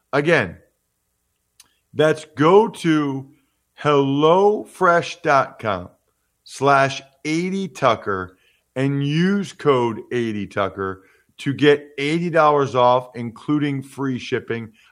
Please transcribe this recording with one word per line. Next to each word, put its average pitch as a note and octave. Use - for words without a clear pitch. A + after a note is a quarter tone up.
Again, C#3
that's D#3
go F3+
to C#3+
hellofresh E3
dot C#3+
com F#2+
slash C3+
eighty F3+
tucker G2+
and C#3
use F3
code B2
eighty A2
tucker F#2+
to C#3
get C#3+
eighty E3
dollars D3
off, B2
including C#3
free C3
shipping. A2+